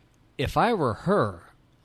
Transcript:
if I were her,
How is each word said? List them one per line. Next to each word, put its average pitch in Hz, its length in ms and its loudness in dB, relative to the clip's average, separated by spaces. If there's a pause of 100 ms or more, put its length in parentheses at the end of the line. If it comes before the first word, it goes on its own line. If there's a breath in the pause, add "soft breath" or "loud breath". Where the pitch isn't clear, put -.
(380)
if 135 200 -2
I 202 160 4
were 143 200 0
her, 117 500 -2 (420)